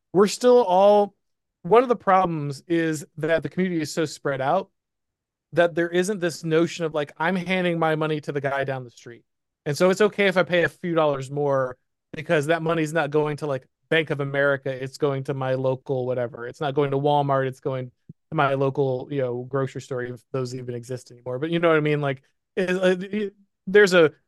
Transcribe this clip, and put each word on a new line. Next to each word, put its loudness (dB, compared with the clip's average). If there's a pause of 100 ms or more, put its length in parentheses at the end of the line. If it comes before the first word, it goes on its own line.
(140)
We're 6
still 4
all, 4 (480)
one 6
of 2
the 0
problems 0
is -2 (120)
that 0
the -8
community -2
is -6
so -2
spread -6
out -2 (840)
that 2
there 0
isn't -2
this -4
notion 0
of, -4
like, -4
I'm 0
handing -2
my 0
money -2
to -8
the -4
guy -4
down -6
the -20
street. -20 (420)
And -4
so 4
it's 0
okay 2
if 0
I 4
pay 0
a 0
few -6
dollars 0
more -2 (340)
because -2
that 0
money's -2
not -2
going 0
to, -8
like, -6 (220)
Bank 0
of -4
America. 0
It's -10
going 0
to -4
my -2
local -2
whatever. -6
It's -14
not -4
going 0
to 0
Walmart. 2
It's -10
going -6 (400)
to -8
my 2
local, -2
you -4
know, -4
grocery -6
store, -8
if -10 (100)
those -6
even -10
exist -12
anymore. -10
But -6
you 0
know 2
what 4
I 0
mean? 0
Like, -4 (320)
it, -2
it, 0
it, -4 (340)
there's 6
a, 6 (160)